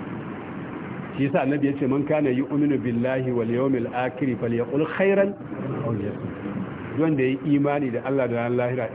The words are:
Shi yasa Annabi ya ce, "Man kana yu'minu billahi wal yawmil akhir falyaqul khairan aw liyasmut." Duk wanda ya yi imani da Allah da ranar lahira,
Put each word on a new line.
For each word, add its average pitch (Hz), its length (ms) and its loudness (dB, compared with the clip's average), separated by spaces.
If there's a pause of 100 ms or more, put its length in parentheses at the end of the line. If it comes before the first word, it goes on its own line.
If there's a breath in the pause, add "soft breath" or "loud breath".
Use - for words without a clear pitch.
(1160)
Shi 131 120 2
yasa 156 160 2
Annabi 139 220 2
ya 139 120 4
ce, 147 80 0
"Man 139 200 2
kana 151 240 2
yu'minu 143 500 2
billahi 127 520 0
wal 120 180 2
yawmil 123 420 2
akhir 127 480 0
falyaqul 120 460 0 (100)
khairan 196 380 4 (500)
aw 113 80 -2
liyasmut." 98 400 -4 (640)
Duk 139 80 2
wanda 151 180 4
ya 131 220 4
yi 147 120 4
imani 143 340 2
da 117 160 -2
Allah 135 220 2
da 117 80 0
ranar 120 200 0
lahira, 123 380 0